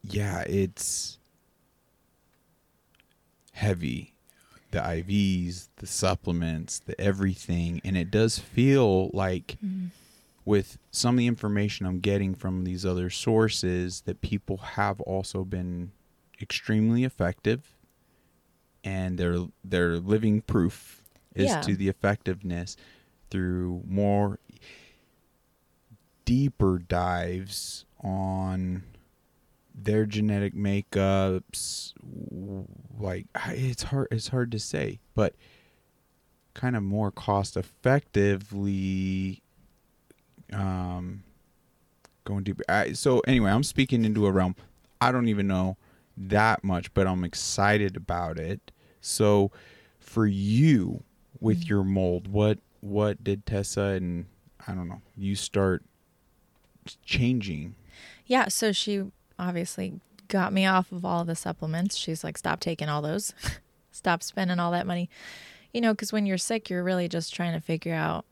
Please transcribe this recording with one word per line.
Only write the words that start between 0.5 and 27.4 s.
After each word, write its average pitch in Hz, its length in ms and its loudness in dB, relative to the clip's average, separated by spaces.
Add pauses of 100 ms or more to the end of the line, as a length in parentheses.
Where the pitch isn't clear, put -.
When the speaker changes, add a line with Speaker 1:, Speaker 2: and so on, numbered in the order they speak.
Speaker 1:
heavy. 85 640 -2 (560)
The - 140 -2
I 85 180 -2
Vs, 92 720 0
the 98 100 -14
supplements, 85 920 -2
the - 200 -10
everything. 92 840 0
And 95 120 -2
it 90 140 0
does 110 280 2
feel 117 760 4
like 92 500 -2
Speaker 2:
Mm. 185 260 -4 (540)
Speaker 1:
with 101 340 0 (140)
some 123 240 2
of - 40 4
the 120 80 4
information 104 580 0
I'm 90 140 -2
getting 98 340 2
from 92 300 -4
these 90 220 -4
other 90 240 0
sources 92 920 0
that - 200 -6
people 98 360 -4
have 101 440 -2
also 95 420 -4
been 90 480 -6 (500)
extremely 110 640 2
effective, 110 720 -2 (1080)
and 92 340 -2
they're, 87 200 2 (260)
they're 87 340 2
living 107 440 2
proof - 640 0 (320)
as 95 100 4
Speaker 2:
Yeah. 175 120 2
Speaker 1:
to 104 180 0
the 98 120 0
effectiveness 92 880 -2 (540)
through 90 560 -2
more 101 520 2 (1900)
deeper 120 520 4
dives 90 1040 -4 (180)